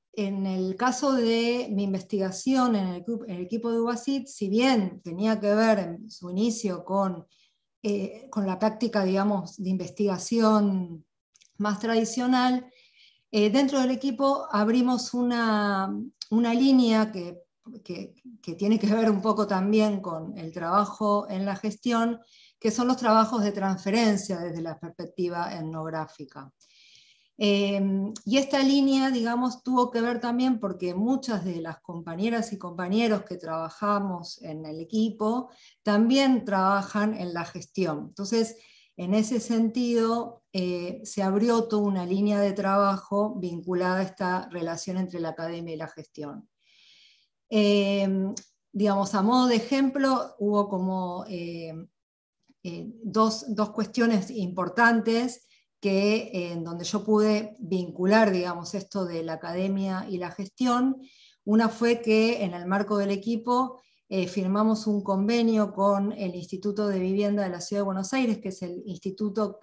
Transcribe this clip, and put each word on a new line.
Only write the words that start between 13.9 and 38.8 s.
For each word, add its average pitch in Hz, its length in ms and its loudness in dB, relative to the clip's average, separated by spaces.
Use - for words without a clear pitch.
equipo 277 600 0
abrimos 240 640 2
una, 214 840 0
una 233 220 4
línea 240 580 6
que, 175 260 -10
que, - 320 -12
que 165 140 -10
tiene 208 240 2
que 208 140 2
ver 226 160 4
un 202 120 2
poco 208 260 2
también 202 540 2
con 160 360 -10
el 165 140 -10
trabajo 208 800 0
en 190 160 -4
la 196 100 -2
gestión, 226 640 -2
que 220 120 0
son 240 160 0
los 247 100 2
trabajos 220 460 4
de 208 80 2
transferencia 196 880 0
desde 170 220 -6
la 165 180 -8
perspectiva 175 760 -6
etnográfica. 156 960 -8
Eh, 202 440 2
y 214 120 2
esta 277 220 2
línea, 269 520 4
digamos, 240 520 -2
tuvo 254 280 2
que 233 100 0
ver 240 180 0
también 240 400 0
porque 180 360 -4
muchas 226 500 -2
de 170 160 -4
las 160 200 -12
compañeras 180 680 -4
y 202 60 -6
compañeros 190 680 0
que 180 140 -10
trabajamos 175 1040 -4
en 160 240 -12
el 156 140 -10
equipo 220 720 -2
también 240 640 4
trabajan 202 680 2
en 180 200 -6
la 170 120 -6
gestión. 160 640 -4
Entonces, 220 480 -2